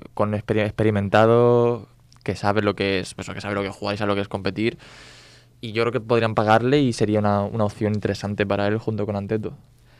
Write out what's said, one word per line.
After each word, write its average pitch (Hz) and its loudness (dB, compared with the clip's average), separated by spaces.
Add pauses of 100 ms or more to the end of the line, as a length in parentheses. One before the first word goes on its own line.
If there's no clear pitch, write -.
(140)
con 107 -2
exper-, 107 0
experimentado, 113 2 (360)
que 101 -4
sabe 104 0
lo 101 2
que 98 0
es, - -10
pues, - -12
que 98 -12
sabe 101 -6
lo 101 -4
que 95 -6
es 98 -12
jugar 101 -4
y - -6
sabe 104 -2
lo 101 2
que 101 -2
es 101 -4
competir. 104 -4 (840)
Y 113 -12
yo 110 0
creo 117 0
que 117 -2
podrían 113 0
pagarle 113 4
y 127 2
sería 107 0
una, 104 2
una 107 -2
opción 104 -2
interesante 101 -2
para 101 0
él 107 0
junto 110 -4
con 104 -4
Antetokounmpo. 101 -6 (280)